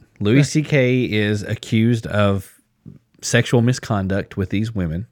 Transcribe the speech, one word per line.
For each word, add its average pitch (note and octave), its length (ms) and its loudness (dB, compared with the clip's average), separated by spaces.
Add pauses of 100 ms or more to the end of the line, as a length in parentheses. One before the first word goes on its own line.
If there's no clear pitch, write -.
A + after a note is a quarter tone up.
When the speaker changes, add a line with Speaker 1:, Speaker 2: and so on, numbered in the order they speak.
(200)
Speaker 1:
Louis G#2 180 4
Speaker 2:
Right. C#3+ 80 6
Speaker 1:
C D3+ 180 -2
K B2+ 480 2
is G#2+ 320 0
accused A2+ 640 0
of G2+ 520 -2 (640)
sexual A#2+ 400 2
misconduct G2+ 720 -2
with F#2+ 140 -2
these A2 240 -2
women. F2+ 380 -4